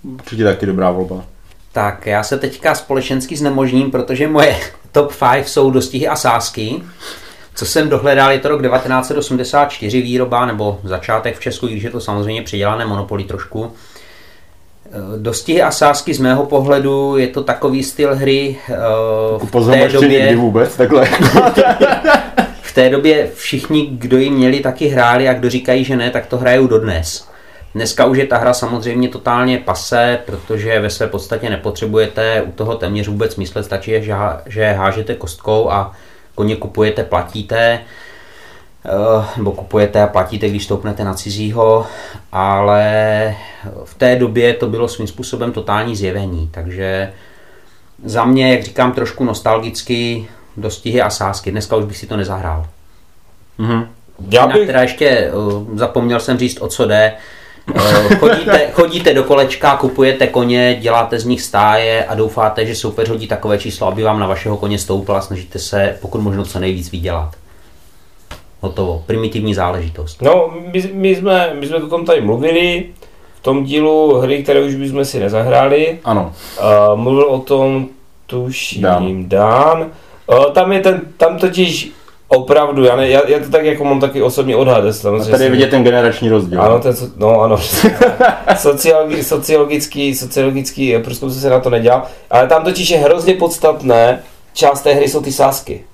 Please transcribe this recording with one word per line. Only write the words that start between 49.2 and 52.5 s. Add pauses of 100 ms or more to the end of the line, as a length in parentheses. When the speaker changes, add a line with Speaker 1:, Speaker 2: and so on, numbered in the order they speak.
Speaker 2:
nostalgicky (300)
dostihy
a
sázky.
Dneska
už
bych
si
to
nezahrál. (920)